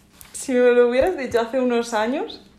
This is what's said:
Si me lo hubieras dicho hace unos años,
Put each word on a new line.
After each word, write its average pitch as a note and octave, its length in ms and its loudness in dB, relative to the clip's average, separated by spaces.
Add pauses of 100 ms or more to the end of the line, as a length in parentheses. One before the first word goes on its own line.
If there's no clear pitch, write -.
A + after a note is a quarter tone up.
(340)
Si - 200 -8
me B3 180 4
lo A#3+ 160 4
hubieras C4+ 300 0
dicho A#3 240 -2
hace A#3 180 -4
unos A#3+ 340 -2
años, B3 480 -4 (180)